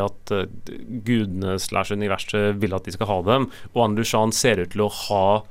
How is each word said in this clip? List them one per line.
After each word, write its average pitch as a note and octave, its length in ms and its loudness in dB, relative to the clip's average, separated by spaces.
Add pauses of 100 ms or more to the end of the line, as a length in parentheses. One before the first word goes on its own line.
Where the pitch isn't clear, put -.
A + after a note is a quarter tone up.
at, - 280 -6
eh, F#2+ 140 0 (580)
gudene G2 560 0
slash F#2+ 320 -2
universet G#2 640 0
vil G2 160 0
at - 100 -4
de G2 80 -10
skal G2+ 140 -4
ha F#2+ 160 0
dem, A#2+ 280 2 (260)
og A#2+ 140 6
Anlushan A2 420 2
ser A2 280 2
ut E2+ 100 -4
til G2 100 -2
å G#2 100 2
ha, G2+ 600 2